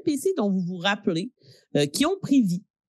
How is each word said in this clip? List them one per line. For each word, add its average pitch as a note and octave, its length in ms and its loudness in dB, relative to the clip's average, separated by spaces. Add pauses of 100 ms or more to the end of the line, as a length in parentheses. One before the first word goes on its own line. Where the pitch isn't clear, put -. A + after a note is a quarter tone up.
P D4 140 0
C F#4+ 200 -2
dont G#3 120 0
vous F#3+ 120 0
vous F#3 160 -6
rappelez, G3 540 -2 (440)
euh, D3 100 4
qui D3 200 -2
ont F#4+ 160 0
pris C4+ 200 4
vie F3+ 220 0 (260)